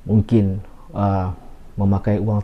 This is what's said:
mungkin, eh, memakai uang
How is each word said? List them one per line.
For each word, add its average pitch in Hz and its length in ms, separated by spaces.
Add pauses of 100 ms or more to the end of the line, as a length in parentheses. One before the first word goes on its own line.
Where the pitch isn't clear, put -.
mungkin, 101 640 (320)
eh, 98 320 (480)
memakai 101 400
uang 104 260